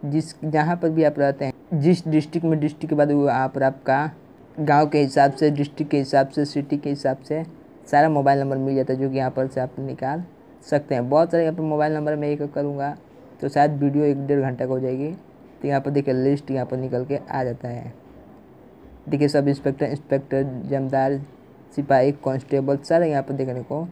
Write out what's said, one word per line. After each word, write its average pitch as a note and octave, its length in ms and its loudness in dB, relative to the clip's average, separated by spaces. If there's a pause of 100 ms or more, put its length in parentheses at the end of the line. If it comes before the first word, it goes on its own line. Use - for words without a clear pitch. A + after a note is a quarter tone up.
जिस, D#3 300 -2 (100)
जहाँ D#3 320 0
पर E3+ 140 0
भी D#3+ 140 2
आप D3 140 2
रहते C#3 260 0
हैं, C3+ 80 -4 (220)
जिस E3 340 2
डिस्ट्रिक्ट D#3 380 0
में, D#3+ 140 2
डिस्ट्रिक्ट D3+ 280 -4
के D3+ 80 0
बाद C#3+ 160 4
वो C#3+ 140 4
यहाँ C3 220 0
पर C3+ 140 -4
आपका C3+ 480 0 (500)
गांव D3 280 4
के D3 120 2
हिसाब C#3 320 4
से, D3+ 180 2
डिस्ट्रिक्ट C#3+ 400 -4
के D3 80 2
हिसाब C3+ 300 2
से, D3 160 -2
सिटी C#3+ 340 -4
के C#3+ 120 -6
हिसाब C#3+ 280 -2
से D#3 240 -6 (460)
सारा D3 200 6
मोबाइल C#3 320 4
नंबर C3+ 180 -2
मिल C3+ 160 0
जाता C3 180 0
है, C3 80 -2
जो C3+ 100 0
कि C3+ 60 -4
यहाँ C3 140 0
पर C3 160 -2
से C3 140 -6
आप B2+ 200 -6
निकाल C3+ 440 -6 (380)
सकते C#3+ 320 -2
हैं। B2 140 -2
बहुत D#3+ 220 4
सारे E3 140 2
यहाँ D#3+ 120 0
पर D#3+ 60 -6
मोबाइल D3+ 320 0
नंबर D3+ 220 -2
मैं D3 120 -2
एक D3 140 -2
एक C#3+ 100 -6
करूँगा C#3+ 440 -4 (440)
तो C#3 80 -4
शायद D3 260 4
वीडियो C#3+ 300 2
एक C#3 220 0
डेढ़ C#3+ 140 2
घंटा C3 260 -2
का C3 60 -2
हो C3 80 -2
जाएगी। C3 300 -4 (520)
तो C#3+ 60 -2
यहाँ C#3 120 2
पर C#3+ 100 -4
देखिए C#3 240 0
लिस्ट C#3 360 0
यहाँ C3 160 -2
पर C3 100 -6
निकल B2+ 280 -4
के C#3 160 -4
आ - 240 -6
जाता B2 240 -6
है। A#2+ 240 -10 (1160)
देखिए C#3+ 200 2
सब C#3+ 200 2
इंस्पेक्टर, C#3+ 380 -2
इंस्पेक्टर, C3+ 560 -2 (240)
जमदार, C3+ 520 -2 (580)
सिपाही, C#3 380 4
कांस्टेबल C#3 640 -2
सारा E3 280 2
यहाँ C#3+ 160 0
पर C#3+ 120 -6
देखने C3 280 -4
को D3+ 300 -6